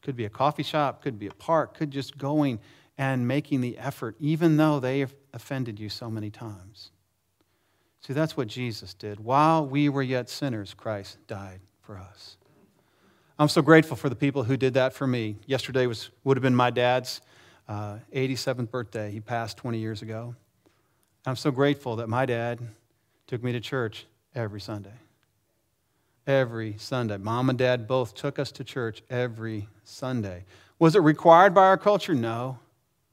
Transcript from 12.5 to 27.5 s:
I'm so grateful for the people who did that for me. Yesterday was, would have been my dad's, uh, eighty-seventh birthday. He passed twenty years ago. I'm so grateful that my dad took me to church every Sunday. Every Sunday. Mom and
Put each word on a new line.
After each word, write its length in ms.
I'm 80
so 140
grateful 340
for 140
the 60
people 280
who 140
did 160
that 200
for 140
me. 380
Yesterday 420
was, 220
would 100
have 60
been 140
my 160
dad's, 500
uh, 300
eighty-seventh 580
birthday. 420
He 100
passed 360
twenty 220
years 220
ago. 340
I'm 120
so 140
grateful 460
that 120
my 160
dad 340
took 140
me 120
to 80
church 440
every 240
Sunday. 340
Every 500
Sunday. 400
Mom 320
and 80